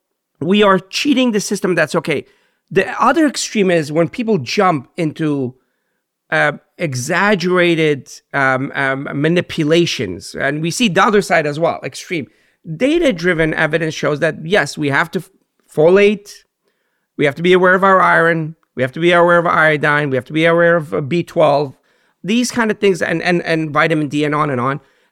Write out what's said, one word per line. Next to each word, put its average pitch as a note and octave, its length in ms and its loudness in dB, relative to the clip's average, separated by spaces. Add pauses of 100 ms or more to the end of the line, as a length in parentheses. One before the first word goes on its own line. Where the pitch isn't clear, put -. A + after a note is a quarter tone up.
(400)
we G3+ 240 2
are F#3+ 160 4
cheating B3+ 540 0
the G#3 60 0
system. F#3 360 -4
That's D#3+ 200 -2
okay. D3+ 300 -4 (460)
The F#3 180 0 (140)
other C#4+ 240 2
extreme G#3 420 -2
is D#3 220 0
when E3 180 0
people A3 280 -2
jump D#3+ 580 -2
into, D3 600 -4 (760)
uh, D3+ 240 0 (240)
exaggerated, E3+ 1300 0 (220)
um, C3+ 420 0
um, C#3 380 -4
manipulations. D#3 1200 -2
And C#3+ 260 -4
we E3 100 -4
see - 160 -2
the F#3 160 2
other G#3+ 180 4
side E3 240 0
as D3 140 -4
well, D3+ 240 -2
extreme. C#3+ 440 -10 (480)
Data-driven F#3 800 0
evidence D#3 400 -2
shows D3 260 -4
that, D#3 260 -4
yes, E3+ 320 -2
we D3 120 -4
have D#3 220 -2
to F#3 80 -6
f-, - 100 -12 (420)
folate, G3+ 720 2 (760)
we C#3+ 60 2
have C#3 100 -2
to E3 80 -8
be F3+ 80 4
aware F#3 240 6
of F#3 80 2
our F#3+ 160 6
iron. E3 560 2 (200)
We - 60 -4
have B2+ 120 -2
to E3 80 -8
be E3+ 100 4
aware F3 260 6
of E3+ 80 2
iodine. D3+ 640 2
We C3 60 -2
have B2 160 -4
to - 20 -12
be D#3+ 120 0
aware E3+ 320 4
of, D#3+ 160 -6
uh, F3 80 -2
B E3 200 -2
twelve, D3 560 0 (460)
these A#3 260 0
kind A3 220 -2
of G#3 80 -6
things, F#3+ 220 2
and, E3 200 -2
and, F3 220 0
and D#3+ 300 -4
vitamin D#3 340 0
D, D3 160 -2
and D3 100 -2
on D3+ 160 -2
and B2 120 -2
on. C3+ 180 -2 (320)